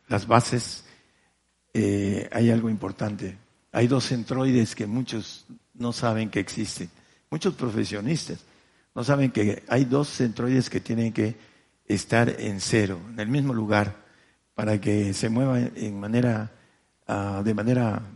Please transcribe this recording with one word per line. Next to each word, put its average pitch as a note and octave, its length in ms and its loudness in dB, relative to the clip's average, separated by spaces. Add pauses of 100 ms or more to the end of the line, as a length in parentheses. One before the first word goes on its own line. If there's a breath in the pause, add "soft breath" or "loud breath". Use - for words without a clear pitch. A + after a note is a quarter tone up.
las G2+ 180 0
bases, A#2+ 580 4 (920 soft breath)
eh, G2+ 580 0
hay A#2 180 4
algo A2+ 200 2
importante. G2 680 -4 (360)
Hay A#2 140 2
dos B2 220 2
centroides B2+ 680 0
que G#2 120 -6
muchos A2+ 600 -6 (280)
no A#2+ 180 -6
saben A2 380 0
que G#2 100 0
existen. F#2+ 500 -6 (400 soft breath)
Muchos D#3 240 -2
profesionistas G#2+ 840 -4 (560 soft breath)
no A#2+ 80 -6
saben C3+ 280 4
que - 380 0
hay B2+ 160 4
dos C#3 240 2
centroides B2 600 0
que A#2+ 100 -4
tienen A2+ 320 -2
que G#2+ 220 0 (520 soft breath)
estar A#2+ 420 2 (120)
en G2+ 200 -6
cero, G2 400 0 (100)
en A2+ 80 -12
el G#2+ 100 -4
mismo C#3 240 0
lugar, G#2 440 2 (580 soft breath)
para G#2+ 260 0
que G#2 320 0
se A2 160 -2
mueva B2+ 300 2
en A2 400 -4
manera, A2 540 0 (560 soft breath)
ah, G2+ 360 -2
de A2 100 2
manera A2+ 460 0 (160)